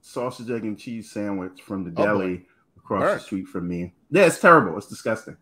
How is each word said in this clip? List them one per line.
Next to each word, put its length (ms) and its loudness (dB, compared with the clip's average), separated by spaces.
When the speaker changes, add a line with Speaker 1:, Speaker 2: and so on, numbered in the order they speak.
Speaker 1:
sausage, 480 -8
egg, 140 -4
and 140 -6
cheese 320 -12
sandwich 520 -6
from 220 -6
the 60 -8
Speaker 2:
Oh, 40 -12
boy. 100 -2
Speaker 1:
deli 420 -2
across 260 -4
Speaker 2:
Burnt. 180 0
Speaker 1:
the 40 -20
street 240 -8
from 200 -8
me. 260 -8
Yeah, 160 6
it's 140 2
terrible. 360 8
It's 120 -10
disgusting. 540 -8